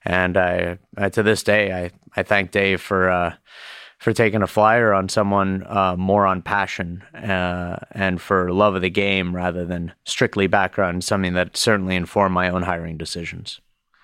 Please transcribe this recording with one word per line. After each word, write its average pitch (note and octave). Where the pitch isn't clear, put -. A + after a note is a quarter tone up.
And F2+
I, F2+
I, G2
to A2
this G#2
day, G#2
I, F2+
I F#2+
thank G2
Dave G2
for, F#2
uh, F2
for -
taking G#2+
a F#2
flyer A2
on F#2+
someone, G2
uh, F#2+
more G2
on F#2
passion, F#2+
uh, F2+
and F#2+
for F2+
love G2
of F#2
the F#2
game F#2+
rather F2+
than F2
strictly G2+
background, F#2
something F#2+
that F2+
certainly F#2+
informed F#2
my F2+
own F2+
hiring E2+
decisions. E2